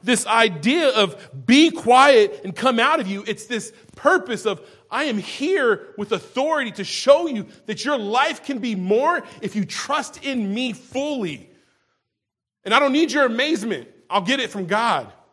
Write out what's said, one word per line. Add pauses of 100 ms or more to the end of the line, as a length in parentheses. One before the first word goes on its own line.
this
idea
of
be
quiet
and
come
out
of
you,
it's
this (220)
purpose
of, (300)
"I
am
here (100)
with
authority
to
show
you (180)
that
your
life
can
be
more (180)
if
you
trust
in
me
fully. (1120)
And
I
don't
need
your
amazement. (240)
I'll
get
it
from
God. (220)